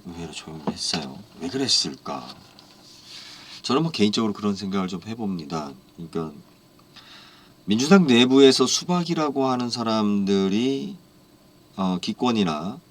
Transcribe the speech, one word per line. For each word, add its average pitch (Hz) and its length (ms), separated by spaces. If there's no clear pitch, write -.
의외로 85 280
조용했어요. 78 840
왜 - 80
그랬을까? 110 800
저는 143 220
뭐, 165 60
개인적으로 104 440
그런 101 200
생각을 95 340
좀 90 180
해봅니다. 85 680
그러니까 82 360
민주당 147 420
내부에서 131 600
수박이라고 160 800
하는 123 240
사람들이, 107 1300
어, 92 260
기권이나 107 800